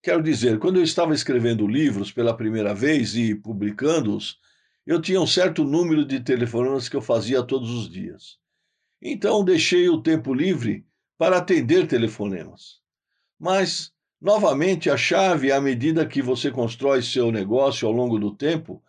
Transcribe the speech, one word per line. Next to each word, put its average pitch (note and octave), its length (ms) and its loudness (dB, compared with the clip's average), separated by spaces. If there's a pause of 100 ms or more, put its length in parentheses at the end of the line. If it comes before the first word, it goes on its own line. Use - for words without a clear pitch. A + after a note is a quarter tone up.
Quero F3 180 0
dizer, B2 380 2
quando F#3 200 2
eu F3+ 40 6
estava D#3+ 320 0
escrevendo A#2 500 0
livros G#2+ 460 0
pela A#2 260 -2
primeira A2 380 -2
vez A#2+ 400 0
e A2+ 220 0
publicando-os, G#2 1000 -4 (480)
eu E3 160 0
tinha F#3 200 0
um D3+ 80 0
certo F3+ 340 2
número D#3 420 2
de C3 140 -4
telefonemas B2 720 -2
que - 80 -6
eu C3+ 60 -4
fazia A#2 420 0
todos B2 260 -4
os A2+ 180 -6
dias. F2+ 480 -14 (640)
Então, G#3 440 0
deixei F3+ 440 4
o D#3+ 140 2
tempo D#3 320 0
livre C3 500 -2 (320)
para F3+ 220 4
atender E3 480 2
telefonemas. G#2 920 -4 (580)
Mas, F3 540 -2 (280)
novamente, E3+ 680 2
a C#3 60 2
chave, E3 560 2
à C#3 80 2
medida C#3 440 0
que - 160 -4
você B2+ 300 -2
constrói B2+ 500 0
seu B2 300 0
negócio A#2 560 0
ao A2 80 0
longo A#2+ 240 0
do G2+ 160 -4
tempo, D#3 540 -4